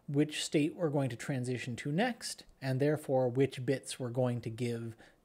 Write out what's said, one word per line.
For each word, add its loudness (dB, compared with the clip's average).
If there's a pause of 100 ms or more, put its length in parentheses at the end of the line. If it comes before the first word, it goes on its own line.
which 0
state 2
we're 0
going 2
to -6
transition -4
to -4
next, -2 (180)
and 0
therefore 4
which 2
bits -2
we're -6
going 0
to -6
give -4 (280)